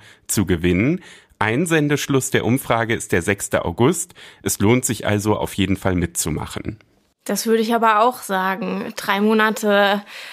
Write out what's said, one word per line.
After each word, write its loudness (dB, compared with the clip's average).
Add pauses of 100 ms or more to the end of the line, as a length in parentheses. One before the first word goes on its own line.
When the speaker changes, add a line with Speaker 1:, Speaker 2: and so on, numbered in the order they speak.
(280)
Speaker 1:
zu 0
gewinnen. 2 (380)
Einsendeschluss 0
der 0
Umfrage 0
ist -4
der 2
sechste -2
August. 0 (300)
Es -2
lohnt 4
sich -4
also 2
auf -6
jeden 0
Fall 0
mitzumachen. -4 (480)
Speaker 2:
Das -4
würde 2
ich 0
aber 4
auch 2
sagen. -4
Drei -2
Monate 2 (320)